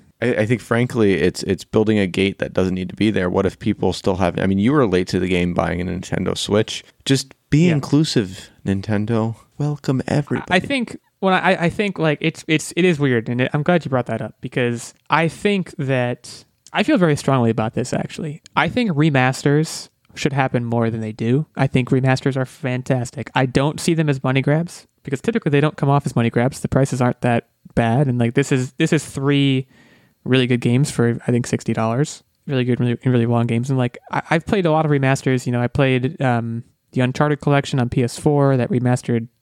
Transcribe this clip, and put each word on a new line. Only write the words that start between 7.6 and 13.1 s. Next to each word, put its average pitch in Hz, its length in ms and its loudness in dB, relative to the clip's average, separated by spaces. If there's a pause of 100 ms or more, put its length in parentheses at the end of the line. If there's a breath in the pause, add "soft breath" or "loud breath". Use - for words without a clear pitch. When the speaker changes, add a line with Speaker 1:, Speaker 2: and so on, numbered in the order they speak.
Speaker 2:
Yeah. 170 80 4
Speaker 1:
inclusive, 135 800 -2 (120)
Nintendo. 107 720 -2 (220)
Welcome 147 500 -2
everybody. - 440 -2
Speaker 2:
I 185 80 2
think, 240 400 -6 (200)
when 190 140 2
I, 170 300 0
I 170 60 2
think, 202 280 -4
like, 156 240 0
it's, - 260 -4
it's, 156 280 0
it 170 100 2
is 165 140 2
weird, 123 280 2